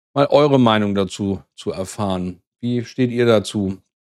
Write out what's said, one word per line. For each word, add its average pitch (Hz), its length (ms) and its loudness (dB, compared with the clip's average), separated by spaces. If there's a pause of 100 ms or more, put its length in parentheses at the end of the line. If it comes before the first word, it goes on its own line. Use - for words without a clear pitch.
(160)
mal 139 120 2
eure 143 320 4
Meinung 107 360 2
dazu 98 480 -4 (120)
zu - 160 -10
erfahren. 92 680 -6 (200)
Wie 120 260 -4
steht 127 240 -2
ihr 120 160 0
dazu? 101 500 0 (320)